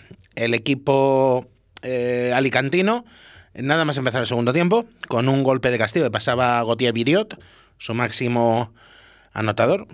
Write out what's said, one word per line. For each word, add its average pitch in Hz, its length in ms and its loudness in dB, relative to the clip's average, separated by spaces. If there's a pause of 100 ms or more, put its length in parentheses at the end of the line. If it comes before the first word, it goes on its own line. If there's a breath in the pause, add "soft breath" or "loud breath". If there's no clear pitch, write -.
(360 loud breath)
el 117 180 0
equipo, 135 920 0 (340)
eh, 123 540 -2
alicantino, 139 720 0 (480 loud breath)
nada 151 320 0
más 147 120 -2
empezar 127 240 -2
el 113 60 -4
segundo 120 260 0
tiempo, 180 320 2 (220)
con 123 220 0
un 135 140 2
golpe 131 280 0
de 123 60 -2
castigo 113 280 0
que 117 60 -2
pasaba 120 520 0
Gautier 117 300 0
Viriot, 147 440 0 (400 soft breath)
su - 160 -8
máximo 117 800 0 (600 soft breath)
anotador, 110 600 0